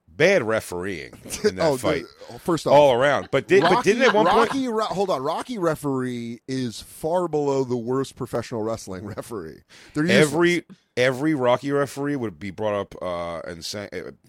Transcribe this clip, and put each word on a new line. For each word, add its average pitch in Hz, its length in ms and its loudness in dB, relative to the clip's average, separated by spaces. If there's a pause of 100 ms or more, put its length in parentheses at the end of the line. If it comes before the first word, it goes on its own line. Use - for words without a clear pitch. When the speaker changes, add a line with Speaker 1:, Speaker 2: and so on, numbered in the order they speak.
Speaker 1:
bad 151 360 2
refereeing 90 720 -4 (300)
in 196 120 0
that 180 60 -2
Speaker 2:
<laughs> 170 40 2
Oh, 139 120 2
Speaker 1:
fight. 87 260 -2 (260)
Speaker 2:
the, 120 100 -16
first 165 260 -2
off, 131 80 4
Speaker 1:
all 143 180 8
around. 120 400 2
But 139 160 0
did, 190 140 6
Speaker 2:
Rocky, 175 140 6
Speaker 1:
but 247 80 2
didn't 240 180 4
at 226 120 6
one 214 120 4
point 214 240 4
Speaker 2:
Rocky 262 180 -2
Ro-, 220 160 -2
hold 180 240 -2
on, 143 140 -2
Rocky 202 340 -4
referee 127 920 -2
is 131 360 -6
far 175 440 -4
below 143 380 0
the 123 120 -2
worst 127 400 -2
professional 120 480 -6
wrestling 104 420 -6
<laughs> - 100 -12
referee. 98 460 -12 (320)
They're 151 100 0
useless. 151 260 6
Speaker 1:
Every, 175 340 2 (300)
every 131 400 2
Rocky 127 380 2
referee 143 440 -2
would 107 220 -6
be 101 120 -8
brought 104 280 -2
up, - 220 -6
uh, 85 400 -6 (100)
and 82 140 -12
sa-, 104 300 -10
uh, 69 160 -10 (180)